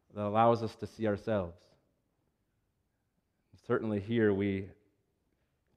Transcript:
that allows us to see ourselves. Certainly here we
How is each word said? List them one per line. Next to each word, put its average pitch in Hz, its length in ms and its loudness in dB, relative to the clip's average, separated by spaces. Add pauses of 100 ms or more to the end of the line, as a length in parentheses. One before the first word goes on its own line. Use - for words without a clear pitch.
(140)
that 104 100 -6
allows 110 380 4
us 107 140 -6
to 104 100 -10
see 110 200 -6
ourselves. 95 520 -2 (2000)
Certainly 110 340 0
here 107 320 2
we 98 360 -2 (1080)